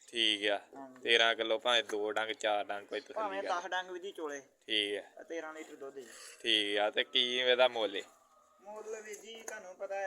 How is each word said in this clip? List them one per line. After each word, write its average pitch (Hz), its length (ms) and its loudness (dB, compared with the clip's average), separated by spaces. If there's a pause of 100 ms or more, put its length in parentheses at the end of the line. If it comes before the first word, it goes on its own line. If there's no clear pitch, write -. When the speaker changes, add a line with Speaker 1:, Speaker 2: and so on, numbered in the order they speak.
Speaker 1:
ਠੀਕ 107 420 2
ਆ। 101 100 2 (160)
Speaker 2:
ਹਾਂਜੀ। - 260 -16
Speaker 1:
ਤੇਰਾਂ 113 340 6
ਕਿਲੋ, 113 220 2
ਭਾਵੇਂ 120 260 4
ਦੋ 107 280 -2
ਡੰਗ, 110 200 0
ਚਾਰ 104 320 0
ਡੰਗ, 101 240 -6
ਕੋਈ 107 120 -4
ਤਸੱਲੀ 104 140 -10
Speaker 2:
ਭਾਵੇਂ 196 300 -4
Speaker 1:
ਕਰ। 190 60 -4
Speaker 2:
ਦਸ 180 180 -2
ਡੰਗ 185 220 -2
ਵੀਰ 180 120 -10
ਜੀ 196 100 -8
ਚੋਲੇ। 147 280 -8 (280)
Speaker 1:
ਠੀਕ 104 300 0
ਆ। 92 60 -6 (160)
Speaker 2:
ਆ - 40 -18
ਤੇਰਾਂ 160 300 -10
ਲੀਟਰ 156 220 -14
ਦੁੱਧ 139 200 -14
ਜੀ। 127 120 -14 (340)
Speaker 1:
ਠੀਕ 104 360 2
ਆ। 104 120 4
ਤੇ 117 140 0
ਕੀ 123 340 0
ਇਹਦਾ 127 300 6
ਮੁੱਲ 110 280 0
ਏ? 90 80 -4 (580)
Speaker 2:
ਮੁੱਲ 214 400 -12
ਵੀਰ 214 180 -14
ਜੀ 226 220 -16
ਤੁਹਾਨੂੰ 202 340 -14
ਪਤਾ 196 320 -6